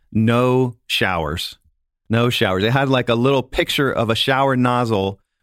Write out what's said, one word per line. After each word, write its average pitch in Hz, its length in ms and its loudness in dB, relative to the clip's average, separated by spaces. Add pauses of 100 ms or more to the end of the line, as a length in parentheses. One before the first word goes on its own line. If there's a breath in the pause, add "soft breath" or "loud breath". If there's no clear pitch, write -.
(120)
no 123 680 2 (100)
showers. 85 720 -4 (500)
No 120 220 2
showers. 95 320 0
They 113 80 2
had, 139 180 0
like, 127 200 0
a 117 60 2
little 127 280 2
picture - 480 -2
of 110 180 -2
a 113 60 -2
shower 135 400 0
nozzle 117 640 0 (240)